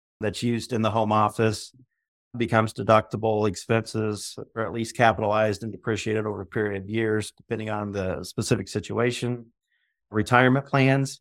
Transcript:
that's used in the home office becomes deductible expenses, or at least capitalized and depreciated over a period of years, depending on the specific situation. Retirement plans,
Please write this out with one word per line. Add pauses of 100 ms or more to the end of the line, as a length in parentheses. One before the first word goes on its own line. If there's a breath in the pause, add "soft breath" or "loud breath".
(220)
that's
used
in
the
home
office (640)
becomes
deductible
expenses, (160)
or
at
least
capitalized
and
depreciated
over
a
period
of
years,
depending
on
the
specific
situation. (640)
Retirement
plans,